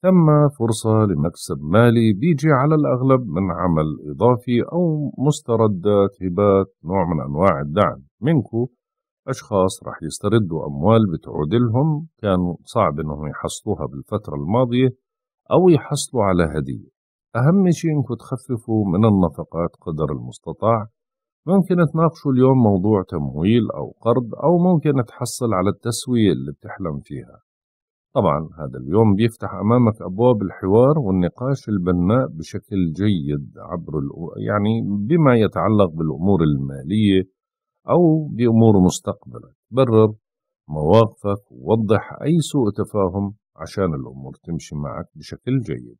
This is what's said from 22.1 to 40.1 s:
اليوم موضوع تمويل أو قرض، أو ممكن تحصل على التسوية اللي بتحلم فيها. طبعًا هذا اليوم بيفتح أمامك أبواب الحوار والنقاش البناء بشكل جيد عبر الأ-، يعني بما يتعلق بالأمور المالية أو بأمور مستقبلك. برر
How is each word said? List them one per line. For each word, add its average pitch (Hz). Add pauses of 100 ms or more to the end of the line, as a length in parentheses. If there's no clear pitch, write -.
اليوم 131
موضوع 101
تمويل 87
أو -
قرض، 120
أو 170
ممكن 151
تحصل -
على 92
التسوية 113
اللي 71
بتحلم 76
فيها. - (760)
طبعًا 78 (100)
هذا 65
اليوم 95
بيفتح 110
أمامك 110
أبواب 104
الحوار 110
والنقاش 107
البناء 92
بشكل 90
جيد 76
عبر 80
الأ-، -
يعني 107
بما 120
يتعلق 101
بالأمور 80
المالية 76 (680)
أو 156
بأمور 113
مستقبلك. - (160)
برر 110 (540)